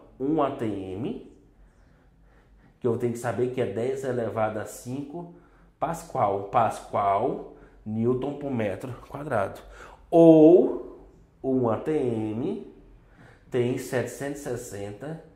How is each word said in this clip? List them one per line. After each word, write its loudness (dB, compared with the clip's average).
um 0
A 0
T -6
M, -8
que -6
eu 2
tenho -2
que -8
saber -2
que -4
é 0
dez -4
elevado -2
a -6
cinco -12
pascal. -2
Pascal, 0
newton -2
por -6
metro -4
quadrado. -4
Ou 8
um 0
A 2
T -6
M -4
tem 0
setecentos -6
e -14
sessenta -10